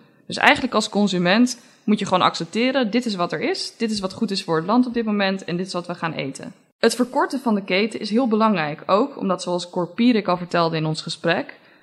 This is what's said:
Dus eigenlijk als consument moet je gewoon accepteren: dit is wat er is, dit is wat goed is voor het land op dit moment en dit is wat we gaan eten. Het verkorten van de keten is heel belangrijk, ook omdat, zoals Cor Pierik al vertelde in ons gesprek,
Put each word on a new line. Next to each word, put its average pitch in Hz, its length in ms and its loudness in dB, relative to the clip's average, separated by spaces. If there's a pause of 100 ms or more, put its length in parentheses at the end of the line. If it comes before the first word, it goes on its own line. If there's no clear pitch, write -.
(260)
Dus - 100 -10
eigenlijk 254 380 4
als 208 140 0
consument 196 720 2 (240)
moet 208 140 2
je 202 60 -6
gewoon 180 180 2
accepteren: 240 680 0
dit 240 160 0
is 214 80 -4
wat 175 180 -2
er 156 80 -4
is, 339 360 -4
dit 226 140 -2
is 208 100 -4
wat 190 120 -6
goed - 180 -4
is 185 140 -4
voor 165 120 -2
het 160 100 -2
land 247 200 4
op 233 80 -6
dit 233 100 0
moment 196 400 0
en 165 120 -4
dit 185 100 -4
is 190 60 -10
wat 175 140 -6
we 175 80 -8
gaan 165 180 -6
eten. 147 400 -8 (260)
Het 226 160 2
verkorten 269 460 0
van 226 140 0
de 196 100 -2
keten 202 360 0
is 208 100 -8
heel 233 180 2
belangrijk, 202 580 2
ook 226 320 2
omdat, 180 240 -2
zoals 175 280 -4
Cor 175 180 -2
Pierik 226 400 2
al 180 80 2
vertelde 170 400 0
in 156 100 -2
ons 156 160 -4
gesprek, 175 560 -4 (240)